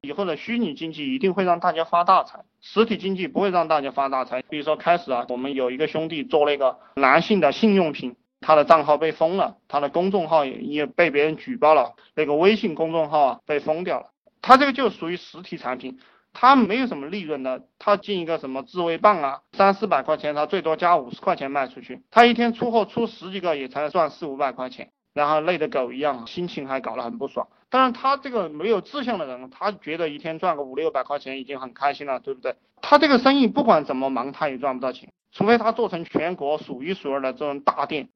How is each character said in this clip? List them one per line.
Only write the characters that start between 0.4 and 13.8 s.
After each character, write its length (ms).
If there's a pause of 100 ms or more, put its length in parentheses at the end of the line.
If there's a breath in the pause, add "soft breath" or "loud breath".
拟 160
经 180
济 220
一 60
定 160
会 80
让 160
大 120
家 140
发 180
大 200
财， 160 (220)
实 220
体 140
经 180
济 120
不 120
会 120
让 160
大 120
家 120
发 180
大 160
财。 160
比 160
如 60
说 120
开 220
始 140
啊， 180
我 80
们 160
有 160
一 80
个 100
兄 220
弟 140
做 240
那 100
个 220 (160 soft breath)
男 260
性 180
的 120
性 240
用 160
品， 240 (260)
他 140
的 100
账 200
号 120
被 140
封 260
了， 200 (100)
他 120
的 80
公 220
众 180
号 180
也， 160
也 260
被 240
别 140
人 120
举 200
报 180
了， 180 (220 soft breath)
那 100
个 80
微 220
信 180
公 180
众 160
号 160
啊 220
被 140
封 240